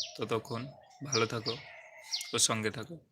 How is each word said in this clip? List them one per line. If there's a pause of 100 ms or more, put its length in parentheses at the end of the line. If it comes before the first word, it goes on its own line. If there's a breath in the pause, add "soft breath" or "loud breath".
(180)
ততক্ষণ (480)
ভালো
থাকো (800)
ও
সঙ্গে
থাকো। (160)